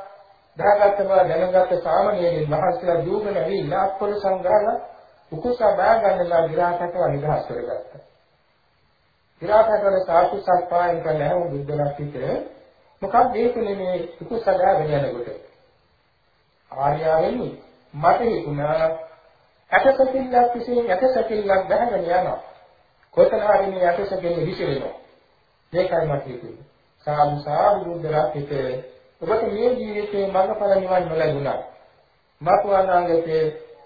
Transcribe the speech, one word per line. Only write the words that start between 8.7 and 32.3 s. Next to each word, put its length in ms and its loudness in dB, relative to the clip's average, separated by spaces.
විරාටකව 600 4
සාතු 360 4
සත්පායන් 600 2
කරන 220 -2
හැම 260 0
බුද්ධ 280 -6
රත්නිත 400 -4
මොකක්ද 300 2
හේතුනේ 440 -2
මේ 200 -4
උකුස්සා 380 -2
බාගෙන 400 2
යනකොට? 460 -4
ආර්යාවෙනි 800 0
මට 280 4
හිතුණා 680 0
ඇටසැකිල්ලක් 800 2
විසින් 360 -2
ඇටසැකිල්ලක් 760 0
බහගෙන 320 0
යනවා. 440 -2
කොතන 340 2
හරි 260 2
මේ 180 -2
ඇටසැකිල්ල 560 -2
විසිරෙනවා. 540 -4
මේකයි 320 0
මට 200 -4
හිතුනේ. 400 -16
සාදු 320 0
සාදු 420 2
බුද්ධ 280 -8
රත්නිත 420 -2
ඔබට 260 -2
මේ 280 0
ජීවිතේ 540 -4
මඟඵල 480 0
නිවන් 300 2
නොලැබුණා. 560 -2